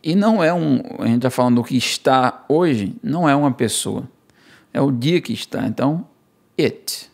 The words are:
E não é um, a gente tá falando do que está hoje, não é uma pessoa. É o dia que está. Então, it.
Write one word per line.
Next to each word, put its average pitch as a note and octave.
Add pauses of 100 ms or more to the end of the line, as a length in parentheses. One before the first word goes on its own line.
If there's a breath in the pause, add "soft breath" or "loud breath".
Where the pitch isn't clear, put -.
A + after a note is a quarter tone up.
E D#3
não G#3
é D#3+
um, D#3 (180)
a A2
gente A#2
tá B2+
falando B2
do A#2+
que C3
está B2+
hoje, C#3
não D#3+
é C#3
uma C#3+
pessoa. A#2+ (680 soft breath)
É C3
o C#3
dia C3+
que -
está. -
Então, C#3+ (520)
it. -